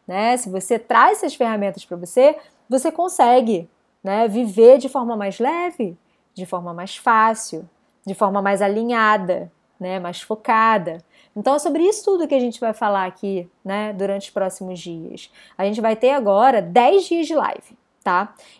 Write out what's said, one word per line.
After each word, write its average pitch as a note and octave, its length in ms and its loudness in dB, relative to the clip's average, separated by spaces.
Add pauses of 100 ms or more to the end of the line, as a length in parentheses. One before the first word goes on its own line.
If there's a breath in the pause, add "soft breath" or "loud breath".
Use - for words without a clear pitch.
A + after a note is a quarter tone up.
né, G#3+ 300 0
se B3 120 -10
você F#3+ 300 -4
traz B3+ 400 4
essas D4 160 -6
ferramentas G3+ 500 -4
pra F3 100 -12
você, B3+ 400 2 (320 loud breath)
você C4+ 240 -2
consegue, B3 760 2 (340)
né, G#3 240 0
viver A3+ 520 6
de C4 100 -6
forma A#3+ 260 -4
mais G3 220 -6
leve, D4 580 -4 (380)
de F#3 140 -12
forma F3 260 -8
mais F3 240 -12
fácil, A3 720 0 (340)
de F#3+ 120 -8
forma G3+ 260 0
mais G3 180 0
alinhada, G#3 920 0 (280)
né, F#3 200 -8
mais F3 200 -10
focada. A3 800 0 (380 soft breath)
Então G#3+ 180 0
é D4 60 0
sobre D#4+ 240 -2
isso G#4 220 2
tudo F4+ 220 0
que C#4+ 60 -2
a C4+ 60 2
gente A#3+ 200 -4
vai A3+ 140 -4
falar G3+ 320 -2
aqui, F#3 420 -8 (160)
né, G#3 300 -6
durante G3 300 -4
os - 80 -18
próximos F#3 480 -6
dias. E3 520 -16 (240 soft breath)
A F#3 100 -6
gente G#3+ 140 -4
vai A3 160 0
ter A#3+ 140 2
agora A#3 500 4
dez A#3+ 440 4
dias E4+ 240 -2
de D#4+ 80 -4
live, - 420 -4 (260)
tá? F#3+ 300 -2 (260 soft breath)